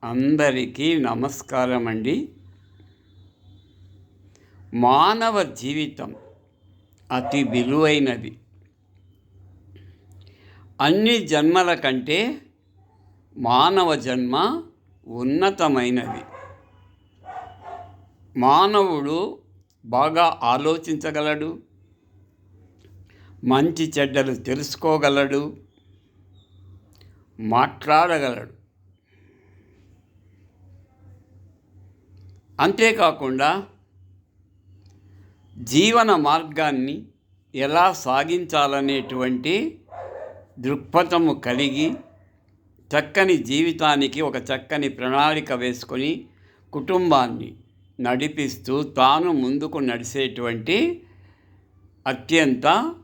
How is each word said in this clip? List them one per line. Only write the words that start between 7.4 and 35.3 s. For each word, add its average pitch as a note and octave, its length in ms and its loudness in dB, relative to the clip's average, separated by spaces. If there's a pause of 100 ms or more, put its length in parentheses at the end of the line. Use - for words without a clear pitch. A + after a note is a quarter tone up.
విలువైనది. C3 960 0 (2500)
అన్ని G3+ 460 4
జన్మల E3 460 4
కంటే D#3 640 -2 (1000)
మానవ D#3 580 4
జన్మ C3 680 -2 (440)
ఉన్నతమైనది. B2+ 1160 0 (2250)
మానవుడు E3 1000 2 (460)
బాగా D#3 580 2
ఆలోచించగలడు, D3+ 1160 -2 (1800)
మంచి D#3 560 2
చెడ్డలు C3+ 360 0
తెలుసుకోగలడు, C#3 1300 -2 (1700)
మాట్లాడగలడు. C#3 1120 0 (4000)
అంతేకాకుండా E3 1040 0 (1900)